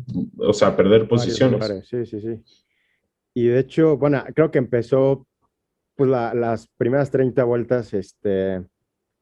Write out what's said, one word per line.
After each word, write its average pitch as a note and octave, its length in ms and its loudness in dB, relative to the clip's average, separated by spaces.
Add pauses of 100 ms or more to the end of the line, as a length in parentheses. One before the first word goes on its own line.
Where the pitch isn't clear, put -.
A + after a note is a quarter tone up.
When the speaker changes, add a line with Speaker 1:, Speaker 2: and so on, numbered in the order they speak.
(360)
Speaker 1:
o - 160 0
sea, G#2 160 2
a F#2+ 80 -4
perder A2 260 4
Speaker 2:
Varios - 60 -6
Speaker 1:
posiciones. A#2+ 520 0
Speaker 2:
lugares, G#2 280 -6
sí, A#2+ 160 -6
sí, G#2+ 160 -12
sí. A2+ 220 -10 (880)
Y A#2+ 140 -2
de B2 140 2
hecho, D#3 360 2
bueno, C3+ 260 0 (120)
creo D#3 160 2
que D#3+ 80 0
empezó, C3 680 0 (680)
pues, C3+ 140 2
la, A#2 240 -2
las A#2 420 -2
primeras C3+ 360 0
treinta C3 320 0
vueltas, A#2+ 500 -2
este, F#2+ 680 -4 (600)